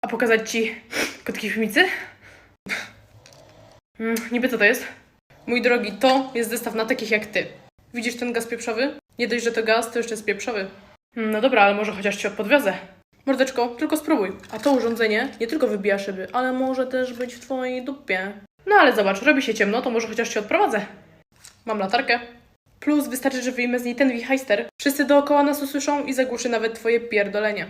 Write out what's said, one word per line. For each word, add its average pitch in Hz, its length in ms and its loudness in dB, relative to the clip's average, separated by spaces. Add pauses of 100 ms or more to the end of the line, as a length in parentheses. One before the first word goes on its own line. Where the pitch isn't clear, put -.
A - 60 -8
pokazać 226 440 0
ci 226 240 -2 (480)
kotki 214 260 -6
chmicy? 220 360 2 (2250)
Mm, 226 160 -2 (160)
niby 240 180 0
co 233 80 -2
to 208 60 2
jest? 247 240 2 (600)
Mój 240 140 0
drogi, 220 300 2
to 269 440 2
jest 233 140 0
zestaw 226 260 -6
na 220 100 0
takich 226 260 -2
jak 214 140 0
ty. - 200 -4 (480)
Widzisz 240 220 -4
ten 240 180 -4
gaz 226 140 -2
pieprzowy? 240 460 -4 (260)
Nie 240 80 0
dość, 226 160 -2
że 226 80 0
to 226 120 -2
gaz, 226 280 2
to 240 80 -2
jeszcze 226 140 -4
jest 214 120 -8
pieprzowy. 196 420 -4 (500)
Mm, 220 140 -2
no 214 100 0
dobra, 247 200 6
ale 202 140 8
może 208 160 -2
chociaż 196 260 -2
cię 214 120 -2
podwiozę. 208 440 2 (520)
Mordeczko, 254 420 2
tylko 302 300 -2
spróbuj. 220 340 0 (200)
A 220 80 -8
to 285 120 2
urządzenie 233 580 2 (120)
nie 233 60 -2
tylko 294 200 0
wybija 202 320 0
szyby, 196 340 -8
ale 254 200 0
może 262 340 0
też 254 260 -2
być 247 220 -8
w - 40 -18
twojej 254 460 -6
dupie. 196 460 -6 (340)
No 415 100 4
ale 294 200 8
zobacz, 196 260 2
robi 277 200 4
się 226 120 -2
ciemno, 214 280 0
to 262 80 -2
może 226 180 0
chociaż 214 220 -4
cię - 100 -2
odprowadzę. 226 460 2 (800)
Mam 214 140 -2
latarkę. 240 400 0 (600)
Plus 294 280 2
wystarczy, 254 340 -2
że 247 100 -2
wyjmę 247 280 0
z 240 40 -8
niej 240 120 -2
ten 269 160 4
wichajster. 233 540 0 (160)
Wszyscy 285 240 2
dookoła 285 380 6
nas 285 200 0
usłyszą 285 420 -2
i 269 80 -4
zagłuszy 247 360 -2
nawet 226 300 0
twoje 233 200 2
pierdolenie. 208 720 -2